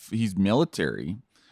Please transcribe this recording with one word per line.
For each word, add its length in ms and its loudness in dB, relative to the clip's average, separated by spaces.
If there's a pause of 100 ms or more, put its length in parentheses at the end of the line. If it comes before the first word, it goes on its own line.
he's 280 -2
military. 800 0 (340)